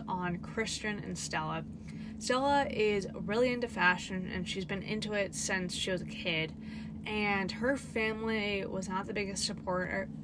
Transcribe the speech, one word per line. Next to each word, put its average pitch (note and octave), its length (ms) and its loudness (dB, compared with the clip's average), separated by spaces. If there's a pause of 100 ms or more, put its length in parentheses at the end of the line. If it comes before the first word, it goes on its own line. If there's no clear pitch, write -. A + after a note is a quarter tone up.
on F3+ 300 0
Christian G#3+ 640 -2
and F3+ 180 -6
Stella. D#3+ 460 -2 (560)
Stella C#4 500 4
is G#3 380 4 (180)
really A#3 260 4
into A#3+ 160 0
fashion, F3+ 640 2
and F3+ 160 -2
she's F#3+ 160 -2
been G3 200 -2
into G#3+ 300 -2
it G3+ 200 0
since F#3 400 0
she - 160 0
was F3+ 140 2
a - 20 -6
kid. D#3+ 480 0 (540)
And G3+ 440 2
her B3 260 2
family A3 880 0
was F#3+ 200 -2
not F#3+ 200 -2
the G#3 60 -4
biggest G3 320 -2
supporter, F#3 640 0 (160)